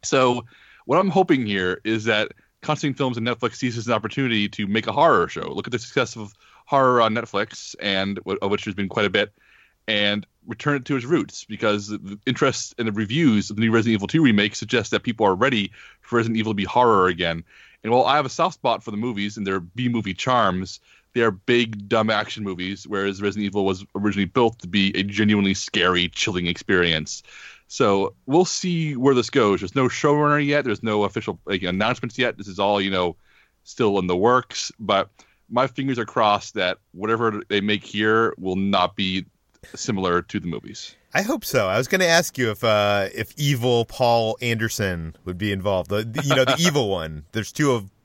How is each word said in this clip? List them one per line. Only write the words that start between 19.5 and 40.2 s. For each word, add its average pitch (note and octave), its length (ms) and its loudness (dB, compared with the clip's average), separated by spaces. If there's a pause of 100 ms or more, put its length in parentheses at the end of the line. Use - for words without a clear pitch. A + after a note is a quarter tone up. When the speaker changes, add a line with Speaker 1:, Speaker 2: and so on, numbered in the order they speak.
Speaker 1:
B-movie G#2+ 540 -4
charms, F#2+ 680 0 (340)
they A#2+ 80 0
are A2+ 100 4
big, A2 580 -2
dumb A2 220 2
action G#2+ 320 -4
movies, F#2+ 440 -8
whereas G2 360 -4
Resident G2+ 240 -2
Evil G2 180 0
was F#2+ 180 -2 (120)
originally G2+ 300 0
built A#2 340 0
to - 80 -14
be G2 280 0
a F#2+ 80 -2
genuinely G2+ 520 2
scary, F2+ 540 0
chilling F2+ 360 -4
experience. F2 800 0 (440)
So G2 460 0 (140)
we'll E3 180 4
see E3 500 -2
where C3 200 4
this A#2+ 140 0
goes. G2+ 320 4
There's F#2+ 140 -8
no C3 120 2
showrunner D3 580 2
yet. C#3+ 180 2
There's A2 200 -2
no G#2 220 2
official, F#2+ 400 -4
like, F#2+ 180 -4
announcements G#2+ 540 -2
yet. B2 200 0
This G#2 100 -12
is F#2+ 120 -10
all, G2+ 220 2
you G2 100 -2
know, F2+ 240 0 (480)
still G#2 340 0
in F2+ 100 0
the F2+ 80 2
works. A#2+ 600 0
But G2 320 0 (400)
my B2+ 180 2
fingers C3+ 300 -4
are A#2 80 -2
crossed G#2 500 0
that F#2 240 -2 (120)
whatever G#2+ 560 0
they G2+ 140 0
make G#2 240 0
here A2 520 2
will F#2 200 -4
not F#2+ 400 2
be F#2+ 280 -2 (480)
similar F#2 500 -2